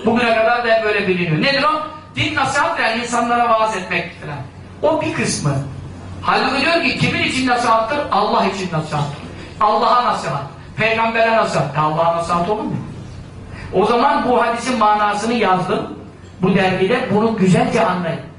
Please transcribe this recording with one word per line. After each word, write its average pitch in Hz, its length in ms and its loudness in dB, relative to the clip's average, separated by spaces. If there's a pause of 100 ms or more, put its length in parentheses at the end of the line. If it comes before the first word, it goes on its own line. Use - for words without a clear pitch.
Bugüne 233 280 4
kadar 233 300 4
da 226 100 4
hep 220 100 2
böyle 208 240 0
biliniyor. 175 340 0
Nedir 277 200 2
o? 311 200 2 (340)
Din 294 180 -2
nasihat, 285 460 0
yani 233 220 0
insanlara 240 480 0
vaaz 220 260 2
etmek 180 440 -6
falan. 151 180 -10 (440)
O 302 200 2
bir 330 120 -4
kısmı. - 400 -2 (680)
Halbuki 254 420 0
diyor 339 180 2
ki, 254 160 -2
kimin 330 240 0
için 262 240 0
nasihattır? 240 520 2 (140)
Allah 220 340 2
için 190 260 -4
nasihattır. 156 460 -4 (420)
Allah'a 170 440 2
nasihat. 147 380 -2 (340)
Peygambere 226 600 2
nasihat. 170 400 0
Ya 151 60 2
Allah'a 165 340 2
nasihat 175 320 0
olur 214 140 -2
mu? 180 140 -4 (960)
O 196 140 2
zaman 247 420 2
bu 240 140 4
hadisin 240 360 -2
manasını 214 560 2
yazdım. 185 640 0 (440)
Bu 185 120 4
dergide 190 600 2
bunu 220 220 2
güzelce 220 500 4
anlayın. 175 340 -2 (180)